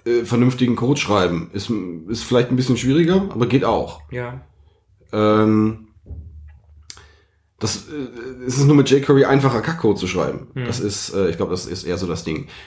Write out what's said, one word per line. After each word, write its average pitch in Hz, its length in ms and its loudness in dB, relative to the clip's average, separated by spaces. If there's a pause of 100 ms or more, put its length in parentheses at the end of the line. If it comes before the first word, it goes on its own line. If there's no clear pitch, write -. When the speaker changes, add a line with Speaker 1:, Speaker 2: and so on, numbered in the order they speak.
Speaker 1:
äh, 117 200 2
vernünftigen 123 520 2
Code 139 240 0
schreiben. 90 540 0
Ist, 98 160 -8 (380)
ist 113 160 -6
vielleicht 123 260 2
ein 127 60 2
bisschen 127 200 0
schwieriger, 165 540 2
aber 120 160 -2
geht 127 180 2
auch. 101 460 -2
Speaker 2:
Ja. 123 320 -12 (720)
Speaker 1:
Ähm, 107 680 2 (1800)
das, - 300 -6
äh, 123 580 -12
es 131 120 -2
ist 139 80 4
nur 147 100 8
mit 139 140 6
jQuery 139 340 6
einfacher, 123 380 4
Kackcode 110 360 0
zu 90 80 -4
schreiben. 87 460 -4
Speaker 2:
Hm. 127 140 -6
Speaker 1:
Das - 120 -6
ist, - 360 -6
äh, 92 160 0
ich 82 80 -6
glaub, 98 100 -2
das - 160 -6
ist - 200 -8
eher 87 120 -4
so 90 100 -4
das 82 160 -6
Ding. - 260 -8 (180)